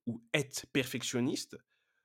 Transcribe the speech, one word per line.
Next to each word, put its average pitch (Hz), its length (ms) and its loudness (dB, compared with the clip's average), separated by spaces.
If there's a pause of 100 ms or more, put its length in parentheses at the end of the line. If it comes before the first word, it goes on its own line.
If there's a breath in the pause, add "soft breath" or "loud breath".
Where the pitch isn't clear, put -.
ou - 180 -2 (100)
êtes 143 400 0
perfectionniste, 127 840 0 (460)